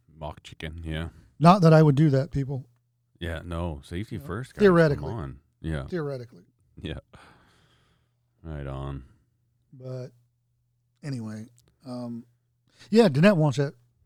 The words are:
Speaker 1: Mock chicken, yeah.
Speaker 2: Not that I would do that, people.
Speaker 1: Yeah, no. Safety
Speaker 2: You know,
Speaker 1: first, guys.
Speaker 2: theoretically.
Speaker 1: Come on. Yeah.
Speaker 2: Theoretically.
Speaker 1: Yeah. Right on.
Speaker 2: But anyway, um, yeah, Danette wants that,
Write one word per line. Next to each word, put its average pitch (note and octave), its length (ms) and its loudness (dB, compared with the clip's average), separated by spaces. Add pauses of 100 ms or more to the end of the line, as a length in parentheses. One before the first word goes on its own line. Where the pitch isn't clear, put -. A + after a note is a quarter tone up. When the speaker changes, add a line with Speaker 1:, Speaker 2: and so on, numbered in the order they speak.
(160)
Speaker 1:
Mock D2+ 280 -12
chicken, E2 400 -14
yeah. D#2+ 260 -6 (300)
Speaker 2:
Not F3+ 220 6
that D#3+ 120 8
I D#3 100 8
would D3 120 6
do D#3 140 4
that, C3+ 220 0
people. C3+ 340 -6 (540)
Speaker 1:
Yeah, E2 260 -8
no. E2+ 380 -8
Safety G#2 320 -10
Speaker 2:
You D#2 60 -10
know, C#2+ 60 -16
Speaker 1:
first, G#2 260 -10
guys. - 80 -14
Speaker 2:
theoretically. E3 480 4
Speaker 1:
Come A2+ 100 -8
on. C2+ 200 -12 (220)
Yeah. D#2 260 -6
Speaker 2:
Theoretically. D3 580 -10 (360)
Speaker 1:
Yeah. - 180 -10 (1400)
Right D2 240 -10
on. C#2 360 -10 (680)
Speaker 2:
But B2+ 380 -14 (920)
anyway, A2+ 440 -10 (380)
um, A#2+ 400 -12 (640)
yeah, A3 200 6
Danette E3 280 4
wants D3+ 200 0
that, C#3 160 -4 (320)